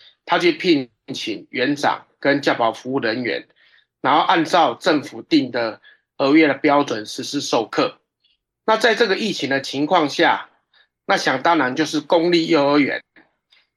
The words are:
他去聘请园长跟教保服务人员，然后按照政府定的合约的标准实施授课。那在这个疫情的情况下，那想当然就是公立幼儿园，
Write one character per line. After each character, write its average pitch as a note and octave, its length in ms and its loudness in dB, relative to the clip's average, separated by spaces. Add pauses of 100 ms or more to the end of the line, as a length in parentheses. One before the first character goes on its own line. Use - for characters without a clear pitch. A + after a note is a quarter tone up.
(260)
他 F3 140 0
去 E3+ 120 4
聘 D3+ 380 0 (240)
请 F#2+ 380 -10
园 C3 240 -2
长 C#3 320 -4 (120)
跟 C#3 220 0
教 D3 140 0
保 A2+ 180 0
服 B2+ 180 -10
务 C3+ 80 -2
人 A#2 240 -4
员， F2 240 -6 (540)
然 C3+ 140 2
后 E3+ 60 4
按 F3 220 2
照 D3+ 300 2
政 D3+ 300 0
府 A2+ 180 -16
定 C3 300 0
的 A#2 280 -6 (380)
合 C#3 160 2
约 D#3+ 140 6
的 C3+ 80 0
标 C#3+ 280 2
准 A2 220 -6
实 - 180 -10
施 C#3+ 160 -6
授 A#2+ 320 -2
课。 - 280 -2 (640)
那 A3 100 2
在 A3 200 2
这 A#3 100 2
个 F#3+ 100 0
疫 G3+ 160 -4
情 C#3+ 160 -6
的 C3+ 140 -2
情 C#3 240 -4
况 D#3 240 2
下， C3 400 0 (560)
那 G3 120 0
想 C3 240 -2
当 E3+ 160 4
然 C3 180 0
就 D3+ 100 0
是 D3+ 160 -4
公 E3+ 300 2
立 E3 160 2
幼 D3 200 4
儿 D3 120 4
园， B2+ 240 -2 (720)